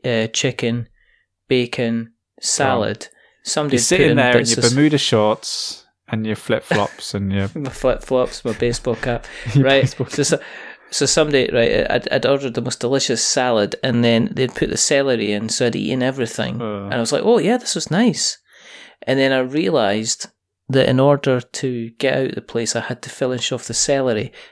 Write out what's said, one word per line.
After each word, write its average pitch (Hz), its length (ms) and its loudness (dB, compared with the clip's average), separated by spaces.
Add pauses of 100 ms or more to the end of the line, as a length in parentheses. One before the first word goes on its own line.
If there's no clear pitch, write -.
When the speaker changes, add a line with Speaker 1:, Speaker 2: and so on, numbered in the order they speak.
Speaker 1:
uh, 113 220 0
chicken, 120 600 -2 (600)
bacon, 117 680 0 (260)
salad. 120 680 -2 (360)
Somebody 147 340 -2
Speaker 2:
You're - 40 2
Speaker 1:
had - 40 0
Speaker 2:
sitting - 220 4
Speaker 1:
put - 40 4
in 123 60 4
Speaker 2:
there 123 160 4
in 120 60 6
Speaker 1:
bits 117 180 2
Speaker 2:
your 123 80 2
Speaker 1:
of 117 60 4
Speaker 2:
Bermuda 147 260 4
shorts - 880 0 (240)
and 110 180 -4
your 107 80 -2
flip-flops - 800 -2
and 98 200 -2
your 98 180 0
Speaker 1:
<laughs> - 40 -10
my 143 140 -6
flip-flops, - 760 -2
my 117 80 -2
baseball 120 420 -2
cap, - 300 -6 (140)
Speaker 2:
<laughs> 110 160 -6
Your 139 100 6
Speaker 1:
right? 135 180 4
Speaker 2:
baseball 131 240 -2
Speaker 1:
So, - 160 -2
so 139 160 0 (520)
so - 140 -2
somebody, 147 460 2
right, - 380 2
I'd, - 200 -2
I'd 123 160 0
ordered 135 280 0
the 120 80 -2
most 127 200 -6
delicious 127 420 0
salad, 117 600 0
and 120 200 2
then 117 300 4
they'd 127 200 -2
put - 160 -2
the - 80 -4
celery 131 540 2
in, 107 180 -4
so - 180 0
I'd 107 80 0
eaten 123 280 -2
everything. 123 580 -4
Speaker 2:
Uh. 104 240 -6
Speaker 1:
And 101 100 -6
I 123 40 0
was 117 120 -2
like, - 120 0
"Oh, 220 160 4
yeah, 202 180 2
this - 180 -6
was - 140 -6
nice." 190 480 0 (680)
And 131 140 0
then 135 140 4
I 131 80 2
realised 127 880 0 (420)
that 131 180 4
in 127 120 4
order 135 420 4
to 120 560 -6
get 135 200 0
out 135 120 0
of - 60 -8
the 120 60 -8
place, - 340 -4
I 113 60 -4
had - 200 -8
to - 80 -14
finish 127 420 -2
off 127 160 -6
the 117 60 -6
celery. 131 580 0 (200)